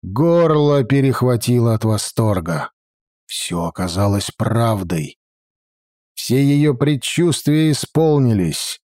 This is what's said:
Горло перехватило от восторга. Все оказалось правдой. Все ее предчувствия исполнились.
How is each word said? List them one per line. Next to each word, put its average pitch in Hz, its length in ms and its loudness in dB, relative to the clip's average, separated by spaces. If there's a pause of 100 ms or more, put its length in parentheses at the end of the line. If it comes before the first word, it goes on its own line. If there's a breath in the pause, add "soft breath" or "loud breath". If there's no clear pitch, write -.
Горло 147 800 2
перехватило 123 920 2
от 113 80 -4
восторга. 101 880 -2 (600)
Все - 320 -6
оказалось 95 680 -2
правдой. 107 880 -2 (960)
Все 131 280 0
ее 143 320 2
предчувствия 151 960 0
исполнились. 131 1160 0